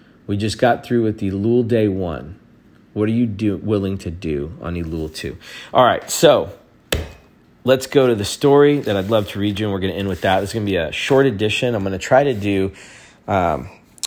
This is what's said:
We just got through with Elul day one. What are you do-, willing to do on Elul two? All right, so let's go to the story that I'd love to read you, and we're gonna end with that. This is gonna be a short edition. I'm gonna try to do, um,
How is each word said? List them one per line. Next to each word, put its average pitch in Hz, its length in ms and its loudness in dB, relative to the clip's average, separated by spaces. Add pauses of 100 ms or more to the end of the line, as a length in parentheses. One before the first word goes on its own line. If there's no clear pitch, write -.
(260)
We 104 100 -2
just 104 220 -4
got 120 260 2
through 120 200 0
with 107 160 -2
Elul 107 480 0
day 110 200 2
one. 82 500 -6 (560)
What 107 140 0
are 113 40 -2
you 120 140 2
do-, 101 320 -4
willing 98 400 -2
to 90 120 -8
do 80 500 -6
on 85 140 -8
Elul 80 400 -8
two? - 220 -10 (360)
All 131 120 6
right, 101 260 2
so 135 420 4 (1120)
let's 131 220 2
go 139 200 4
to 120 80 4
the 101 100 -2
story 143 560 4
that 104 160 -2
I'd 95 140 -2
love 107 200 2
to - 80 -8
read 101 220 -2
you, 107 60 -2
and 101 60 -2
we're 95 80 -4
gonna 95 120 -4
end 98 160 -6
with 92 140 -6
that. 95 180 2
This 98 100 -6
is - 40 -8
gonna 107 120 -4
be 98 100 -2
a 80 140 -2
short 139 360 2
edition. 110 480 0
I'm 101 80 -2
gonna 95 160 -4
try 131 260 4
to 135 100 0
do, 98 380 0 (560)
um, 85 400 0 (380)